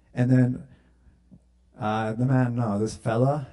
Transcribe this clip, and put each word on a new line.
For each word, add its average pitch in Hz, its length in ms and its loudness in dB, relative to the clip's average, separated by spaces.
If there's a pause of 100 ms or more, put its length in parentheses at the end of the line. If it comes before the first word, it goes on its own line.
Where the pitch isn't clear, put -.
(160)
And 123 160 2
then, 127 320 2 (1120)
uh, 110 360 -4
the 120 120 -2
man, 127 300 2
"No, 110 240 -2
this 110 160 -2
fella, 127 580 -2